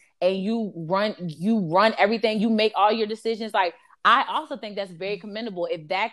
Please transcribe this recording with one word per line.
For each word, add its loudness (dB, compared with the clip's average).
and 2
you -2
run, -2
you -2
run 6
everything, 2
you 2
make 2
all 4
your 0
decisions. -6
Like, 2
I 6
also -6
think -12
that's -6
very -6
commendable. -6
If -6
that -2